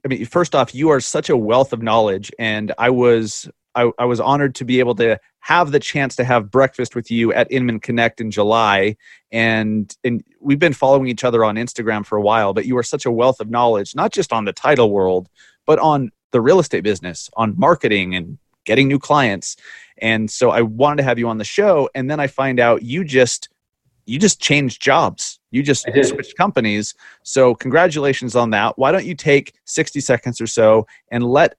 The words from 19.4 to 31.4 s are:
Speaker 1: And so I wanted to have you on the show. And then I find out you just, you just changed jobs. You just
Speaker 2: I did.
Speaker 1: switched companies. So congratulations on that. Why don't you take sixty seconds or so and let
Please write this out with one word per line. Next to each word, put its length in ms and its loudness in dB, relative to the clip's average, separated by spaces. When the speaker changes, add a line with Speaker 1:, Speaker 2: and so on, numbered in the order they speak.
Speaker 1:
And 320 -2
so 220 0
I 100 2
wanted 360 0
to 60 0
have 140 0
you 100 -2
on 120 -4
the 40 -6
show. 520 2
And 140 -4
then 100 -4
I 80 -2
find 320 -2
out 240 2
you 200 -6
just, 460 0
you 140 -6
just 200 2
changed 420 -2
jobs. 580 0
You 120 -2
just 240 -2
Speaker 2:
I 40 -8
did. 140 4
Speaker 1:
switched 320 -6
companies. 560 -2
So 320 2
congratulations 800 0
on 160 2
that. 260 -2
Why 140 2
don't 140 -2
you 100 -8
take 380 0
sixty 340 -4
seconds 400 -2
or 80 -6
so 400 4
and 140 -4
let 360 2